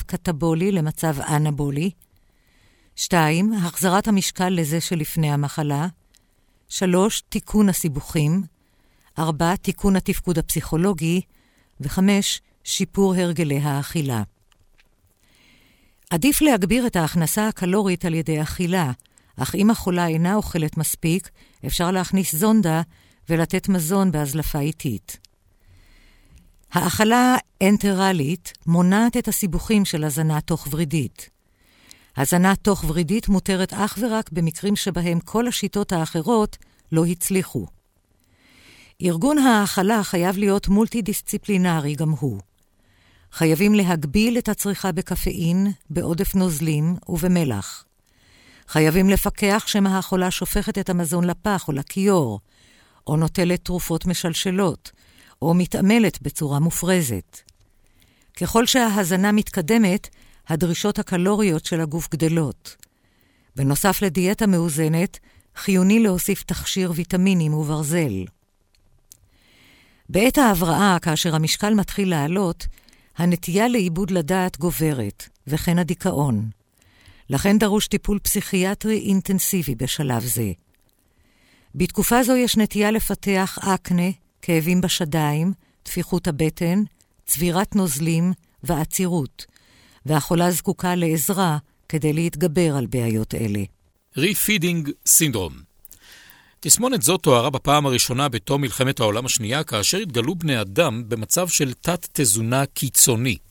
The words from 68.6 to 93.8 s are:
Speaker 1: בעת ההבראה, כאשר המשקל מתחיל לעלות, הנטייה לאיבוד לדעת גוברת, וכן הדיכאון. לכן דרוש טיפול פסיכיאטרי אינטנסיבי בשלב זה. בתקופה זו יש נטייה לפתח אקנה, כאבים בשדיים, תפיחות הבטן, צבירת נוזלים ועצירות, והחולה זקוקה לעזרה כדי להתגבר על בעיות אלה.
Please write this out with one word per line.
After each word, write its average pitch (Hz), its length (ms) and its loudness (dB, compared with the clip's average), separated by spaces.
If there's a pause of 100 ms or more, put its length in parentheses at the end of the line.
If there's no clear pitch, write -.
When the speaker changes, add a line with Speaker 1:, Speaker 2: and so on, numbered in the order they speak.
Speaker 1:
בעת 220 300 2
ההבראה, 185 640 4
כאשר 156 320 0
המשקל 160 400 0
מתחיל 196 360 0
לעלות, 170 560 0 (500)
הנטייה 175 520 0
לאיבוד 190 420 0
לדעת 185 480 0
גוברת, 151 720 -2 (180)
וכן 156 320 0
הדיכאון. 143 720 -2 (800)
לכן 202 280 4
דרוש 208 280 2
טיפול 208 320 -2
פסיכיאטרי 202 800 -2
אינטנסיבי 190 760 -2
בשלב 127 480 -4
זה. 117 300 -4 (1200)
בתקופה 202 480 2
זו 254 140 2
יש 247 200 2
נטייה 208 340 2
לפתח 196 680 -2
אקנה, 180 520 0 (320)
כאבים 175 380 2
בשדיים, 160 720 0 (300)
תפיחות - 460 -4
הבטן, 165 540 0 (440)
צבירת 175 480 0
נוזלים 165 580 0 (300)
ועצירות, 165 840 -4 (600)
והחולה 170 440 2
זקוקה 180 440 -2
לעזרה 170 640 0 (300)
כדי 151 240 0
להתגבר 165 640 0
על 123 100 -2
בעיות 113 480 -2
אלה. 101 280 -4 (540)